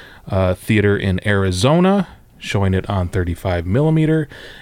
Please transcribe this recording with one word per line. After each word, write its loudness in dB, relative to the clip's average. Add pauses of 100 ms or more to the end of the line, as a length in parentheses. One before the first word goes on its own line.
(280)
uh, 0
theater 2
in -2
Arizona 2 (320)
showing 0
it -2
on -2
thirty-five -4
millimeter. 0 (340)